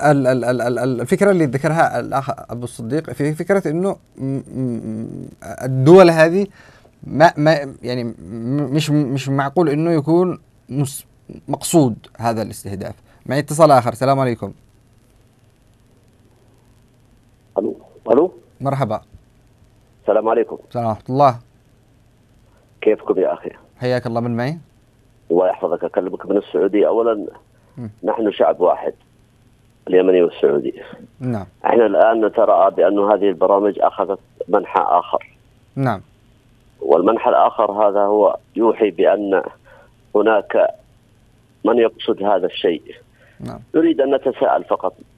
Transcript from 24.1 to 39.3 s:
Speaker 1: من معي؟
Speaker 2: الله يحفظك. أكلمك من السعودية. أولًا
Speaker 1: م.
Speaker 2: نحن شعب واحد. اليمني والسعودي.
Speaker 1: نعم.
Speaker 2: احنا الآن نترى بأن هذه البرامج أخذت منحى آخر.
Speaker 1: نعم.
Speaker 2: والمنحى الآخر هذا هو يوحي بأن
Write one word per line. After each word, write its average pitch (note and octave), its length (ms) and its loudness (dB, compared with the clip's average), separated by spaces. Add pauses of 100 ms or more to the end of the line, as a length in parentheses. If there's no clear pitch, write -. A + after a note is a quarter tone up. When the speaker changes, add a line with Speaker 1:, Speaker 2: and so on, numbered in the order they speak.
Speaker 1:
من A#2+ 140 -4
معي؟ C3+ 220 -4 (720)
Speaker 2:
الله F2+ 180 2
يحفظك. F2 340 -6
أكلمك F#2 420 -6
من F#2+ 120 -2
السعودية. G2 500 0
أولًا A2 380 -2 (520)
Speaker 1:
م. A#2+ 100 -12 (160)
Speaker 2:
نحن G#2+ 280 -2
شعب - 280 0
واحد. D2+ 340 0 (960)
اليمني F#2 340 4
والسعودي. D2 520 0 (460)
Speaker 1:
نعم. A#2+ 260 -6 (200)
Speaker 2:
احنا A#2 200 4
الآن G#2+ 400 2
نترى G2 460 2
بأن F#2 280 0
هذه G2+ 300 2
البرامج G2 500 0
أخذت F#2+ 400 -2 (280)
منحى F#2 400 -2
آخر. - 400 -2 (480)
Speaker 1:
نعم. B2 260 -4 (800)
Speaker 2:
والمنحى F#2 480 2
الآخر G#2 420 2
هذا G2+ 280 2
هو G2+ 380 2 (180)
يوحي A2 360 0
بأن F#2+ 520 0 (720)